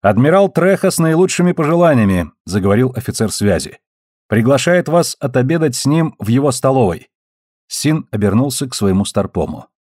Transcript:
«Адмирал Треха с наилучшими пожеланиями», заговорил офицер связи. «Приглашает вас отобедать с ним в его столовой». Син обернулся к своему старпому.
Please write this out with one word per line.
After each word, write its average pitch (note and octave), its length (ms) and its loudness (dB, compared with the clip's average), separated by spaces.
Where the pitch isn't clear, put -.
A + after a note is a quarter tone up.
«Адмирал D3+ 480 2
Треха F#3 400 2
с - 80 -4
наилучшими F3 540 2
пожеланиями», C#3+ 800 2
заговорил G2+ 500 0
офицер - 360 -4
связи. F#2 460 -2
«Приглашает C3+ 600 2
вас D#3+ 320 0
отобедать C3+ 560 -2
с - 100 -6
ним D#3+ 320 0
в G#2 120 -8
его C#3 220 2
столовой». B2+ 580 0
Син D3+ 440 -4
обернулся A#2 560 -2
к B2 60 -12
своему G2 320 0
старпому. - 640 -6